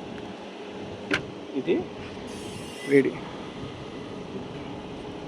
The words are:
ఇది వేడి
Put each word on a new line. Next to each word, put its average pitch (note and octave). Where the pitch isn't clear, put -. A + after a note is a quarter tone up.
ఇది A#3
వేడి C3+